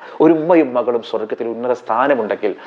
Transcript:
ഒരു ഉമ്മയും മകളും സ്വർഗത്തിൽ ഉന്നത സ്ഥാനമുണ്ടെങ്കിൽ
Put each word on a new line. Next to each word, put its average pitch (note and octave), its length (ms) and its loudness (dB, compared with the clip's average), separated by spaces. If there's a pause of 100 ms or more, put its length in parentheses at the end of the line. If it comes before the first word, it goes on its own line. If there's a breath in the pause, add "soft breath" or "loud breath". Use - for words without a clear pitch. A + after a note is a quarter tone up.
(200 loud breath)
ഒരു D#3+ 120 6
ഉമ്മയും D#3 420 2
മകളും A#2+ 280 -2
സ്വർഗത്തിൽ A2+ 460 -6
ഉന്നത A#2+ 240 -4
സ്ഥാനമുണ്ടെങ്കിൽ A2+ 840 -2 (120 loud breath)